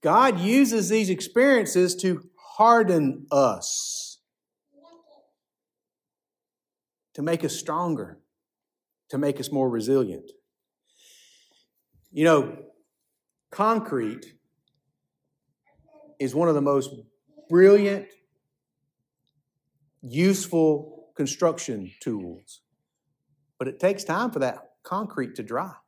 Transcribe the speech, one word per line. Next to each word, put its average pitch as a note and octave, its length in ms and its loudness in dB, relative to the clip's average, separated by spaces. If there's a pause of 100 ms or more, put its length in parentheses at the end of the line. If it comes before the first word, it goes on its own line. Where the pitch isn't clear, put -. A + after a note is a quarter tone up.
God G#3 380 2
uses A3 500 2
these G#3+ 200 0
experiences F#3+ 880 0
to F#3 380 -4
harden F#3 960 2
us, - 880 -2 (3000)
to - 80 -12
make E3 240 -4
us C#3 100 -4
stronger, D#3 640 -6 (920)
to B2+ 80 -6
make C#3+ 220 -2
us B2+ 100 -8
more C3+ 200 0
resilient. A#2 640 -2 (1800)
You D#3+ 140 0
know, D#3 320 2 (920)
concrete C#3 840 -4 (1900)
is C3 160 -6
one E3+ 140 2
of D#3 60 2
the C#3+ 60 0
most C#3 280 0 (600)
brilliant, G3 580 6 (1900)
useful D#3 1120 0
construction C3 760 -2 (100)
tools. F#2 580 -12 (960)
But C3 120 -8
it C3 100 -16
takes G3 240 -2
time G#3 280 -4
for - 80 -6
that B2+ 320 -6 (120)
concrete G3 520 -8
to A#2 80 -12
dry. C3+ 300 -8 (140)